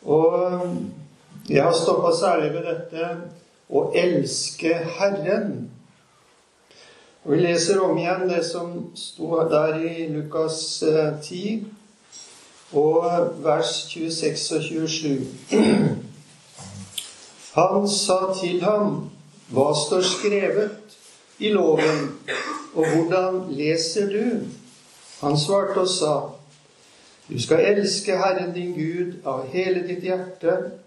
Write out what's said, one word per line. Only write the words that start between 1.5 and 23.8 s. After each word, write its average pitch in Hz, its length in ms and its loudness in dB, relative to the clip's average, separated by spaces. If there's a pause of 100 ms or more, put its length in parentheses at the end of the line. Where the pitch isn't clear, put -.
har 170 80 2
stoppet 170 460 0
særlig 160 340 0
ved 170 160 -6
dette 165 400 -6 (640)
å 151 260 0
elske 170 760 0 (240)
Herren. 185 720 -2 (1500)
Og 156 80 0
vi 156 80 4
leser 175 400 2
om 170 180 2
igjen 185 300 0
det 170 160 0
som 175 520 -8
sto - 360 -8 (160)
der 156 320 4
i 165 280 -4
Lukas, 156 760 -4
eh, 156 400 4
ti, 202 420 -6 (1080)
og 165 600 4 (120)
vers - 440 0
tjueseks 160 640 -4
og 156 100 0
tjuesju. 160 520 -2 (360)
<clears throat> - 580 4 (1500)
Han 190 300 2
sa 185 300 2 (180)
til 175 260 -2
ham, 208 460 0 (400)
«Hva 139 240 2
står 185 320 0
skrevet 202 920 -2 (440)
i 214 80 0
loven, 156 640 2 (640)
og 160 160 2
hvordan 185 540 2 (100)
leser 165 560 0